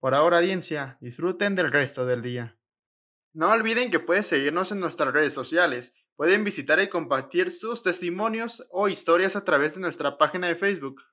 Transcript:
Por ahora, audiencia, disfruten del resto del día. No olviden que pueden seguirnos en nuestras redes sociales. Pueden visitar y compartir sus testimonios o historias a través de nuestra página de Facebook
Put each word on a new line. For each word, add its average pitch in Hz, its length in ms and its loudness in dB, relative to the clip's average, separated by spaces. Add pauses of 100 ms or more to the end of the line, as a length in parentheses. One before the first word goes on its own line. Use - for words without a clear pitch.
Por 131 140 0
ahora, 170 240 6
audiencia, 160 600 -2
disfruten 175 540 -4
del 170 160 0
resto 135 360 0
del 123 160 0
día. 123 340 -8 (760)
No 160 180 2
olviden 226 400 2
que 170 100 2
pueden 196 240 2
seguirnos 165 480 0
en 196 80 -4
nuestras 151 320 -2
redes 147 220 2
sociales. 139 580 0 (240)
Pueden 185 260 4
visitar 156 380 0
y 196 80 0
compartir 160 640 -2
sus 220 320 -8
testimonios 202 880 -4
o 196 180 0
historias 185 480 2
a 196 80 -6
través 151 300 2
de 190 60 -10
nuestra 147 380 -4
página 175 300 2
de 170 80 -2
Facebook 165 460 -4 (100)